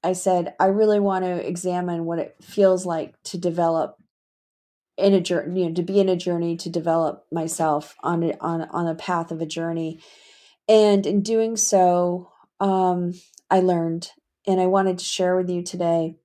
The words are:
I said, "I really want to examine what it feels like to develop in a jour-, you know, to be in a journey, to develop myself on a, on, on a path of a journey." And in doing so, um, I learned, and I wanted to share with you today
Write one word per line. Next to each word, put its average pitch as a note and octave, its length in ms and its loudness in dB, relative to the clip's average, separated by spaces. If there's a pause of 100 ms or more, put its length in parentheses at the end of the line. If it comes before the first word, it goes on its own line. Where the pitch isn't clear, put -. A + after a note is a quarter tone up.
I F#3 100 0
said, F3+ 460 0
"I G3 80 4
really G#3 320 4
want F#3+ 260 0
to F3+ 220 -4
examine F3 580 -4
what E3 140 -4
it - 240 -8
feels F#3+ 420 2
like E3 380 -6
to - 160 -10
develop E3 580 -2 (1000)
in G3 180 4
a F#3 60 4
jour-, F3+ 280 -4
you F3+ 160 -2
know, E3 80 -4
to F3 80 -2
be G3 180 0
in F#3+ 100 2
a F#3 60 2
journey, E3+ 420 -4
to E3+ 120 -10
develop E3 600 -2
myself D#3+ 720 -4
on E3+ 180 0
a, E3+ 180 -2
on, E3 240 -4
on E3+ 220 -4
a E3 80 -2
path E3+ 380 -6
of D#3+ 100 -8
a E3 60 -6
journey." E3 520 -6 (680)
And G#3 400 6
in G3 160 2
doing A3+ 320 0
so, F3+ 720 2 (300)
um, F3+ 540 0 (360)
I F#3+ 100 4
learned, E3+ 520 0 (360)
and F#3+ 140 2
I F#3 60 2
wanted F#3+ 320 2
to - 60 -10
share F3+ 300 0
with F#3 140 0
you F3 140 -4
today E3+ 600 -2